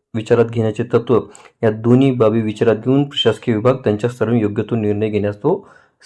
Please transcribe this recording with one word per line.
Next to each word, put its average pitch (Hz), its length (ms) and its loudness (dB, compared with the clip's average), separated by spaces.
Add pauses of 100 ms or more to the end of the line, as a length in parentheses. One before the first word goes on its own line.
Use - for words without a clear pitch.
(140)
विचारात 113 300 2
घेण्याचे 113 380 -4
तत्त्व 120 380 0 (420)
या 110 80 2
दोन्ही 120 420 2
बाबी 113 280 2
विचारात 107 360 0
घेऊन 131 280 0
प्रशासकीय - 500 -2
विभाग 120 200 2
त्यांच्या 120 360 -2
स्तरावरून 117 300 -2
योग्य 104 220 -2
तो 117 140 -4
निर्णय 104 340 -2
घेण्यास 101 260 -2
तो - 320 -4 (360)